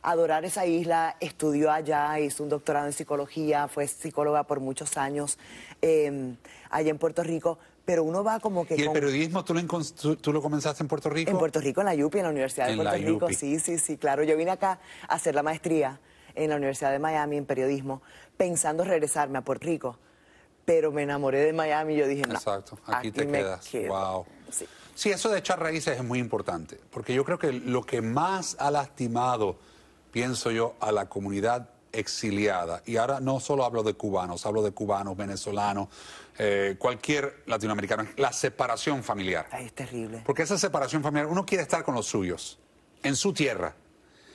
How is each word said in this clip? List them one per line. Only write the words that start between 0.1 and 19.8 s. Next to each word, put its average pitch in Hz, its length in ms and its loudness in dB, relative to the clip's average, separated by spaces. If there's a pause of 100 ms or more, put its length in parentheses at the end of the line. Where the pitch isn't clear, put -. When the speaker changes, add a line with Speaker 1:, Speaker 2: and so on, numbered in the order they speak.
Speaker 1:
esa 185 200 -2
isla, 165 540 2
estudió 151 520 2
allá, 151 480 2
hizo 147 240 -2
un 147 60 -6
doctorado 147 380 0
en 147 60 -4
psicología, 147 760 -2
fue 143 200 -2
psicóloga 147 580 0
por 143 140 -2
muchos 135 380 -4
años, 143 400 -2 (440)
em, 143 560 2 (320)
allá 156 200 2
en 151 80 0
Puerto 160 260 0
Rico, 165 360 -2 (260)
pero 165 180 4
uno 170 200 0
va 220 160 2
como 190 260 0
que 165 100 -2
Speaker 2:
¿Y 143 60 2
el 147 60 2
Speaker 1:
con 156 80 0
Speaker 2:
periodismo 156 500 2
tú - 80 0
lo 165 80 2
encon-, 165 320 -4
tú, 156 220 0
tú 151 180 0
lo 151 80 2
comenzaste 151 420 -2
en 143 40 -2
Puerto 151 220 -2
Rico? 156 200 0
Speaker 1:
En - 80 4
Puerto 160 240 2
Rico, 139 200 2
en 208 40 0
la 190 100 4
yupi, 151 220 2
en 196 80 2
la 160 60 0
Universidad 135 340 0
de 123 60 2
Speaker 2:
En - 80 0
Speaker 1:
Puerto 104 140 2
Speaker 2:
la 101 40 2
Speaker 1:
Rico, 156 300 2
Speaker 2:
yupi. 160 80 -2
Speaker 1:
sí, 147 240 0
sí, 170 180 -2
sí, 156 200 -2
claro. 143 260 2
Yo 156 120 4
vine 165 160 2
acá 190 280 0 (280)
a - 80 0
hacer 165 200 0
la 147 80 4
maestría 156 560 0 (360)
en 156 140 0
la 151 80 0
Universidad 135 340 0
de 139 80 0
Miami 147 380 0
en 143 80 -4
periodismo, 135 560 -2 (340)
pensando 165 480 0
regresarme 151 540 0
a 127 40 -2
Puerto 135 260 -4
Rico, 139 300 -4 (680)